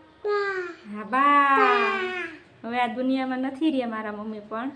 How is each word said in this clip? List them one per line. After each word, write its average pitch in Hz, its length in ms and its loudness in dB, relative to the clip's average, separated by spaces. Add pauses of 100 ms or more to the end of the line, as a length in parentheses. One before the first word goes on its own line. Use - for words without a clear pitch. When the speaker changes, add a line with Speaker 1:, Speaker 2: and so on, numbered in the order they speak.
(240)
Speaker 1:
બા. 403 420 -2 (280)
Speaker 2:
હા, 214 100 -10
બા. 277 540 4
Speaker 1:
બા. 370 1120 0
Speaker 2:
હવે 247 120 -2
આ 240 60 4
દુનિયામાં 262 520 -2
નથી 269 320 0
રહ્યા 254 160 -2
મારા 220 240 -6
મમ્મી 214 280 -10
પણ. 226 360 -8